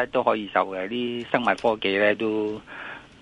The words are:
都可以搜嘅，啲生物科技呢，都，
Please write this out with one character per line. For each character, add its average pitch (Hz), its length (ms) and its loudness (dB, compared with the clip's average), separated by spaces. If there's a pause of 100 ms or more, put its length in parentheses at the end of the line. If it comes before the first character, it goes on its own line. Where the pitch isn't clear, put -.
(120)
都 127 100 4
可 113 140 2
以 104 160 -4
搜 95 140 4
嘅， 95 220 -4
啲 120 420 -4
生 123 120 2
物 113 40 -4
科 110 340 2
技 98 160 0
呢， 104 200 4
都， 107 440 -2 (600)